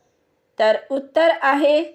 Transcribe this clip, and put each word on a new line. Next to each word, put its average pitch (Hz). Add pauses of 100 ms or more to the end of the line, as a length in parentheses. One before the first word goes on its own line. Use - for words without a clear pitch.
(600)
तर 220 (120)
उत्तर 277 (100)
आहे 294 (120)